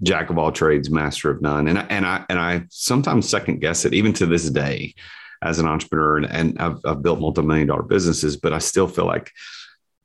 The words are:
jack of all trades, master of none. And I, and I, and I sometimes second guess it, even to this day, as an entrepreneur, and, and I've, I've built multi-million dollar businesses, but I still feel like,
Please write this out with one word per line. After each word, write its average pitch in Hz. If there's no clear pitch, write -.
jack 85
of 82
all 78
trades, 73
master 76
of 69
none. 73
And 87
I, 101
and 98
I, 92
and 90
I 87
sometimes 135
second 98
guess 80
it, -
even 104
to 92
this 82
day, 69
as 82
an 80
entrepreneur, 78
and, 76
and 82
I've, 85
I've 71
built 82
multi-million 78
dollar 76
businesses, 80
but 78
I 78
still 92
feel 87
like, 85